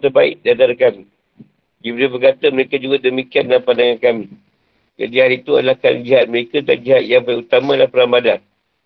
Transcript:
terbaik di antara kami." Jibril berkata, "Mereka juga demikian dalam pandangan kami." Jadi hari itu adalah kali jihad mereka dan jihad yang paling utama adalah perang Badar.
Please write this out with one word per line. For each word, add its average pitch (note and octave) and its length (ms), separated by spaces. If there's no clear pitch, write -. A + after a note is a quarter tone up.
terbaik C#3+ 300
di A#2 80
antara A#2+ 240
kami." A2+ 280
Jibril A#2+ 320
berkata, C3 400
"Mereka C3 320
juga C3+ 160
demikian C3 480
dalam B2 160
pandangan A#2+ 400
kami." A#2 220
Jadi A#2 240
hari B2+ 240
itu D3 160
adalah C3 160
kali B2 320
jihad A#2 240
mereka B2 320
dan - 160
jihad B2 240
yang A#2+ 240
paling A#2+ 160
utama C3 320
adalah C3 160
perang B2 200
Badar. A#2 280